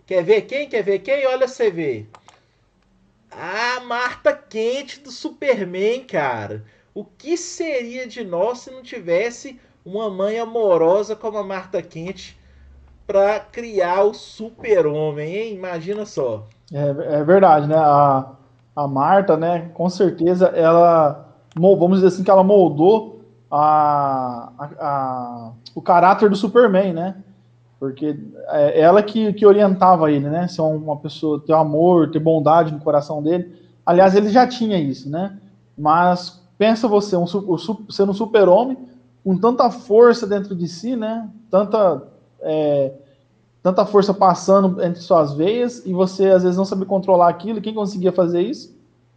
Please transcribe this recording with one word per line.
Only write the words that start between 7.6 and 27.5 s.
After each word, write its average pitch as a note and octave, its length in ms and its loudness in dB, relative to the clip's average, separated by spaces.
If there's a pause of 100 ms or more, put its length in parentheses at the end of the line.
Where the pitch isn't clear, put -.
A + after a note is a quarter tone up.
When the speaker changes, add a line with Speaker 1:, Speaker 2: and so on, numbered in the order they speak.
Speaker 1:
de A#3+ 180 -14
nós G3 360 -4
se C4+ 100 -20
não C4 120 -20
tivesse A#3 800 -6 (240)
uma G#3 240 -8
mãe G3 300 -6
amorosa G#3 760 0
como G#3+ 220 -10
a G#3 80 -6
Martha F#3+ 380 -8
Kent E3+ 520 -16 (720)
pra G3 320 0
criar G3 680 -4
o A3 100 0
super-homem, D#3 1200 -4
hein? A3 180 -8
Imagina F#3 520 -10
só. A2+ 400 -6 (260)
Speaker 2:
É, C#3+ 460 -4
é D3+ 60 -2
verdade, E3 440 4
né? D#3 80 0
A, C#3+ 560 2 (420)
a D3 140 -4
Martha, E3 480 0
né, E3+ 380 -4
com E3+ 160 -2
certeza, F3+ 580 0
ela, E3 800 2 (280)
mo-, F#3 220 4
vamos F3+ 200 2
dizer F#3 100 6
assim, F#3 160 -4
que G#3 60 2
ela G3 120 6
moldou F#3+ 800 2 (300)
a, C#3+ 1080 0
a, C#3+ 60 -12 (160)
a, B2+ 720 -8 (220)
o D#3+ 80 -12
caráter F#3 480 4
do F#3+ 60 0
Superman, G3 560 2
né? F3 240 -8 (600)